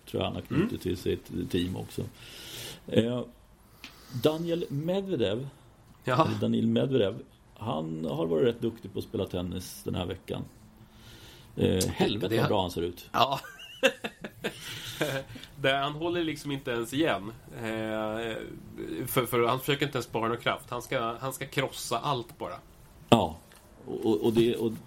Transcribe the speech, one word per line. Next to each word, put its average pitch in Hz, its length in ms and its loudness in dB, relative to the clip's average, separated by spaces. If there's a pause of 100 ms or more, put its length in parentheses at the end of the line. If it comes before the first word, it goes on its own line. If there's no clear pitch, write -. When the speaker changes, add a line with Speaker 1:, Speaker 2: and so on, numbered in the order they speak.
Speaker 1:
tror 98 140 0
jag - 0 -
han 95 120 0
har 95 60 -6
knutit 202 300 2
Speaker 2:
Mm. 92 80 -4
Speaker 1:
till 92 180 0
sitt 90 540 -2
team 90 240 2
också. 107 260 -6 (840)
Eh, 120 340 4 (1000)
Daniel 165 460 0
Medvedev, 143 800 -2 (560)
Speaker 2:
Ja. 127 240 4
Speaker 1:
eller 107 140 -2
Daniil 113 260 2
Medvedev, 117 480 4 (400)
han 160 540 -4
har 151 160 -2
varit 156 220 4
rätt 117 140 0
duktig 110 320 -4
på 101 60 -4
att 92 60 -6
spela 98 200 -2
tennis 90 580 -4
den 95 120 -2
här 90 100 0
veckan. - 360 -6 (1120)
Eh, 92 340 4
helvete 107 380 2
Speaker 2:
Det 110 80 2
Speaker 1:
vad 107 80 6
Speaker 2:
har - 60 4
Speaker 1:
bra 101 120 6
han 90 100 0
ser 87 100 -2
ut. - 300 -4
Speaker 2:
Ja. 135 280 4 (420)
<laughs> - 1160 -2 (640)
Det, 135 160 6
han 143 160 0
håller 170 300 0
liksom 147 280 -2
inte 135 200 -2
ens 117 220 -2
igen. 113 380 2 (260)
Eh, 110 800 -2 (720)
för, 123 180 2
för 117 220 4
han 127 120 2
försöker 143 260 0
inte 135 120 -2
ens 117 80 -2
spara 113 220 0
någon 117 100 0
kraft. - 320 -2
Han 120 120 -6
ska, 120 380 -2
han 131 140 -4
ska 139 120 -6
krossa 127 540 -2
allt 131 380 -2
bara. 87 180 -6 (1300)
Speaker 1:
Och, - 180 -4
och, 104 160 4
och 113 120 4
det, 117 220 6
och 110 160 0 (160)